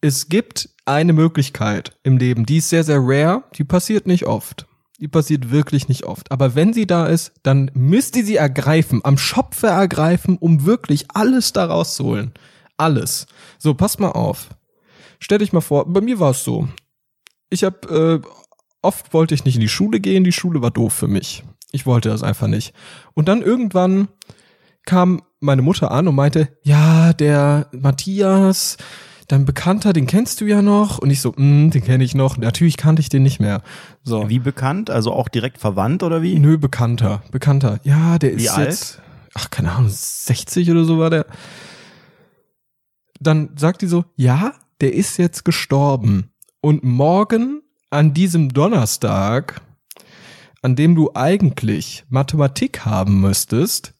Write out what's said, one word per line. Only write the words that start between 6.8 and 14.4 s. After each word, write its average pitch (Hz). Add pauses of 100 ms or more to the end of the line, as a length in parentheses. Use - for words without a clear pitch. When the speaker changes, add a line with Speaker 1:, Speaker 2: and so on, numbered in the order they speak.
Speaker 1:
da 170
ist, 165 (100)
dann 135
müsst 147
ihr 233
sie 208
ergreifen, 139
am 139
Schopfe -
ergreifen, 175
um 160
wirklich 165
alles 233
da 190
rauszuholen. 131 (440)
Alles. 147 (340)
So, 151
passt 185
mal 196
auf. - (680)